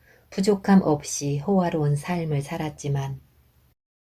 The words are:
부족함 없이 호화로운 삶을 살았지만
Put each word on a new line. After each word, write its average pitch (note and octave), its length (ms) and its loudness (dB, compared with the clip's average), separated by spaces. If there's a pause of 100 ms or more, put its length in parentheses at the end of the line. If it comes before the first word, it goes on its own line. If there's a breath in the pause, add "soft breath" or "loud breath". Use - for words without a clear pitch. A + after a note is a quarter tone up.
(320 soft breath)
부족함 G3 500 4
없이 D3 560 -2
호화로운 E3+ 580 2
삶을 D#3 460 -2
살았지만 C#3+ 800 -6 (800)